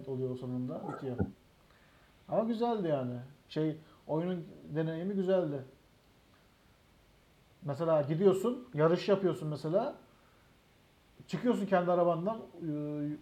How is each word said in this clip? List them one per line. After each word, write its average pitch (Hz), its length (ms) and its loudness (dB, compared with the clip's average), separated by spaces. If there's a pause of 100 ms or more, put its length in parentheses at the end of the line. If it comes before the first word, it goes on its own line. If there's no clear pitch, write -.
oluyor 127 300 -4
sonunda. 127 440 -6 (120)
Bitiyor. 127 240 -6 (1120)
Ama 185 140 4
güzeldi 226 440 0
yani. 131 260 0 (360)
Şey, 156 280 0 (300)
oyunun 170 400 -2 (280)
deneyimi 160 380 -2
güzeldi. 180 500 2 (2000)
Mesela 151 400 2
gidiyorsun, 185 720 2
yarış 165 360 4
yapıyorsun 185 380 2
mesela. 170 480 -2 (1300)
Çıkıyorsun 202 380 0
kendi 180 260 4
arabandan, 175 460 2 (320)
ıı, 147 400 -4 (120)